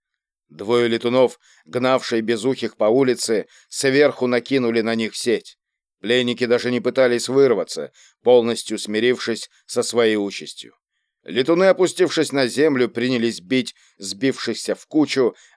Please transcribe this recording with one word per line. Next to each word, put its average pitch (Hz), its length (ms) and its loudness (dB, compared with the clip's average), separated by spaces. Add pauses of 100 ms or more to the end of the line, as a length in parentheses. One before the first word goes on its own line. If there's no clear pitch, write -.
(500)
Двое 107 380 0
летунов, 120 520 0 (260)
гнавшие 120 560 -2
безухих 113 560 -4
по 107 80 0
улице, 113 640 2 (220)
сверху 135 580 2
накинули 120 540 0
на 113 140 -2
них 110 200 -4
сеть. - 420 -4 (440)
Пленники 123 440 0
даже 117 260 0
не 123 80 -2
пытались 120 500 0
вырваться, 113 600 0 (320)
полностью 117 560 2
смирившись 113 680 -2 (180)
со 123 160 -2
своей 113 320 0
участью. 95 600 -8 (480)
Летуны, 160 420 0
опустившись 180 640 2
на 135 160 0
землю, 123 420 0
принялись 117 500 -2
бить 117 360 -4 (220)
сбившихся 101 760 -4
в - 140 -10
кучу, 135 480 0 (220)